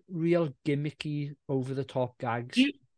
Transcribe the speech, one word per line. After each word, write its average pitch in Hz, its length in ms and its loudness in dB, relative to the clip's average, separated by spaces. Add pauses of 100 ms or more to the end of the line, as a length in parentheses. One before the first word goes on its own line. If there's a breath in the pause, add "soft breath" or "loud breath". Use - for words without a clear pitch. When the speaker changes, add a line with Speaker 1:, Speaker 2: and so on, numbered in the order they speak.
Speaker 1:
real 170 460 2 (120)
gimmicky, 147 720 -2 (140)
over-the-top 131 680 -2
gags. 120 380 -4
Speaker 2:
Do 247 80 6
you, 285 100 0 (240)